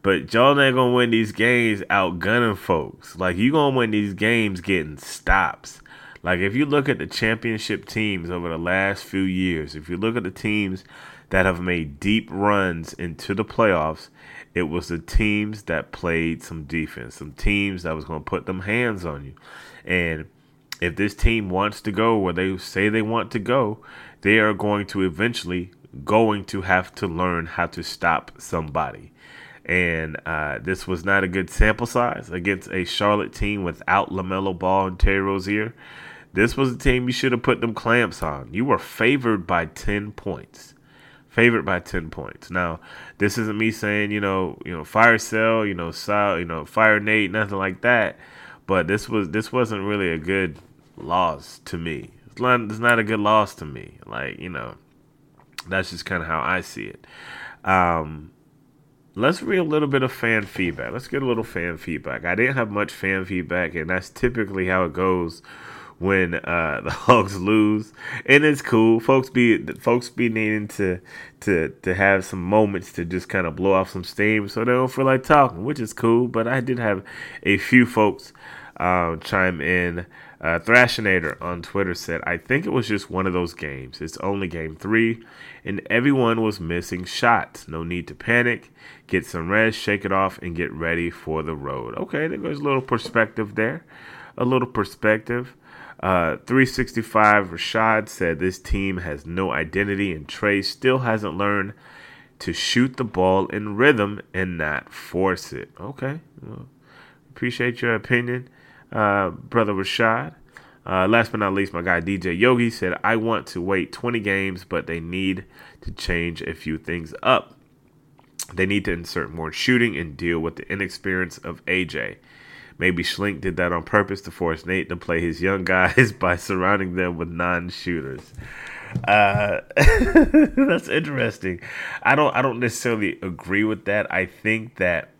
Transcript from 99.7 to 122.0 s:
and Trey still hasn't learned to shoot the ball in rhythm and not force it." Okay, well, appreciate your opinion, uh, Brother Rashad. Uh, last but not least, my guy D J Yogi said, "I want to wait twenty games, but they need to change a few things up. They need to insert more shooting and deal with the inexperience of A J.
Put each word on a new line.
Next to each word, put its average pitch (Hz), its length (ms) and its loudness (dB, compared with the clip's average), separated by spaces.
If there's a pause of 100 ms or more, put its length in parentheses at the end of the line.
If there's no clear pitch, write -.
and 76 120 -10
Trey 101 360 0
still 131 380 0
hasn't 104 360 -2
learned 101 380 0 (640)
to 85 160 -6
shoot 127 420 0
the 127 80 -2
ball 95 440 2
in 104 280 -6
rhythm 104 460 2 (100)
and 92 240 -4
not 76 340 -4
force - 640 -4
it." 62 260 -12
Okay, 135 420 -8 (200)
well, 117 260 -16 (640)
appreciate 123 540 -4
your 117 120 2
opinion, 120 540 -2 (420)
uh, 101 380 2
Brother 104 460 -2
Rashad. 113 640 0 (500)
Uh, 92 200 2
last 113 240 4
but 110 100 -6
not 98 120 0
least, 98 220 -2
my 85 80 -4
guy 87 180 2
D 95 160 -2
J 90 160 -2
Yogi 120 380 4
said, 92 340 -4
"I 113 120 2
want 110 320 -2
to 87 120 -6
wait 92 320 -2
twenty 120 280 -4
games, 98 440 -2
but 82 220 -4
they 82 140 -6
need 92 440 -2 (380)
to - 80 -8
change 85 500 -4
a 78 140 -8
few 78 240 -6
things 82 340 -8 (100)
up. - 360 2 (960)
They 92 100 2
need 101 220 0
to 98 60 -2
insert 85 380 -6
more 80 220 -8
shooting 117 460 0
and 78 180 -8
deal 85 240 -2
with 82 160 -4
the - 160 -10
inexperience 92 640 -4
of 82 320 -12
A 92 160 0
J. 64 320 -8 (640)